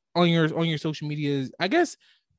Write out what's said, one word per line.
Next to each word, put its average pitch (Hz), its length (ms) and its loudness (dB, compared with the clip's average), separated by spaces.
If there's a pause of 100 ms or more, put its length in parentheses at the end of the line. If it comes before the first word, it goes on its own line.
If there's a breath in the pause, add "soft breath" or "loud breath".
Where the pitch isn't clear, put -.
(140)
on 175 160 4
your, 165 280 2
on 165 100 2
your 156 100 -2
social 151 300 -6
medias, 143 500 -2
I 175 100 -2
guess 320 280 0 (420)